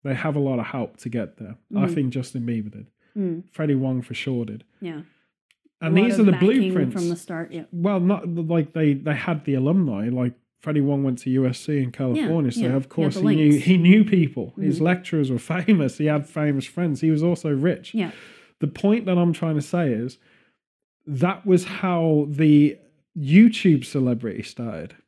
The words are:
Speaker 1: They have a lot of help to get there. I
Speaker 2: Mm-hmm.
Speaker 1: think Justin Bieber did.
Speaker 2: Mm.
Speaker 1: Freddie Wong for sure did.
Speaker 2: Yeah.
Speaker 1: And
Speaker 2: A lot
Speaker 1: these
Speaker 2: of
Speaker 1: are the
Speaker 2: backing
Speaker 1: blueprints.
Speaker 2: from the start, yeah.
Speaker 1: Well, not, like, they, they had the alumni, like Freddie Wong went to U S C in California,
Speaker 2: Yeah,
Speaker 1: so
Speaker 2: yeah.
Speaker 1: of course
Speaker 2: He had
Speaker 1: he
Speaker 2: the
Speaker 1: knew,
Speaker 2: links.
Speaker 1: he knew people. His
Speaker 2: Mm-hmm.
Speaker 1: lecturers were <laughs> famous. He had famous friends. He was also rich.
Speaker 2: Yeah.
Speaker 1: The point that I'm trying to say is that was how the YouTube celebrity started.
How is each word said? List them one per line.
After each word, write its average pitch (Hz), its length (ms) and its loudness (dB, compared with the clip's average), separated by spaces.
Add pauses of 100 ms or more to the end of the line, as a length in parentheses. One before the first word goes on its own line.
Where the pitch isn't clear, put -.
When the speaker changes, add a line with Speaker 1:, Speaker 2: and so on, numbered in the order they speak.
Speaker 1:
They 139 100 -4
have 151 220 -4
a 147 40 -2
lot 135 200 -2
of 110 80 -6
help 123 300 -10
to - 120 -12
get 110 280 -8
there. 107 180 -16 (200)
I 202 100 0
Speaker 2:
Mm-hmm. 170 80 -2
Speaker 1:
think 135 200 -2
Justin 127 320 -8
Bieber 110 260 -6
did. 107 160 -20 (300)
Speaker 2:
Mm. 175 340 -6
Speaker 1:
Freddie 147 240 -2
Wong 127 260 -2
for - 120 -12
sure 120 320 -6
did. 110 180 -14 (180)
Speaker 2:
Yeah. 165 200 -12 (800)
Speaker 1:
And 165 160 2
Speaker 2:
A 196 40 6
lot 226 60 4
Speaker 1:
these 226 80 2
Speaker 2:
of 226 60 2
Speaker 1:
are - 40 6
the 190 80 6
Speaker 2:
backing 180 140 2
Speaker 1:
blueprints. 185 460 0
Speaker 2:
from 175 160 -2
the 170 60 -2
start, 165 360 -12
yeah. 165 200 -12
Speaker 1:
Well, 180 280 -2
not, 180 280 0
like, 165 460 -2
they, 156 200 2
they 143 220 -4
had 156 300 -6
the 139 100 0
alumni, 131 540 0
like 123 240 -2 (260)
Freddie 151 220 -2
Wong 139 220 0
went 127 160 -2
to 131 120 -8
U 131 140 2
S 127 140 -2
C 147 240 -4
in 123 80 -4
California, 143 640 -2
Speaker 2:
Yeah, 233 80 -2
Speaker 1:
so 123 60 0
Speaker 2:
yeah. 131 60 0
Speaker 1:
of 131 140 -4
course 151 260 -2
Speaker 2:
He 185 100 -4
had - 40 4
Speaker 1:
he - 60 4
Speaker 2:
the 156 80 2
Speaker 1:
knew, 147 80 6
Speaker 2:
links. 143 140 2
Speaker 1:
he 185 120 6
knew 185 260 8
people. 156 560 0
His - 160 0
Speaker 2:
Mm-hmm. 156 100 0
Speaker 1:
lecturers 170 460 -2
were 120 80 -2
<laughs> - 0 -
famous. 170 600 0
He 151 60 -2
had 151 220 0
famous 143 380 -2
friends. 165 360 -4
He 160 100 2
was 151 100 2
also 165 320 -2
rich. 147 400 -2
Speaker 2:
Yeah. 214 180 -4 (480)
Speaker 1:
The 151 80 -2
point 208 380 0
that 185 140 0
I'm 170 140 2
trying 160 220 -4
to 147 60 -2
say 160 300 -2
is 117 260 -6 (880)
that 175 400 -4
was 180 200 4
how 165 640 0
the 147 480 4 (400)
YouTube 165 680 4
celebrity 123 580 -4
started. 107 520 -12 (120)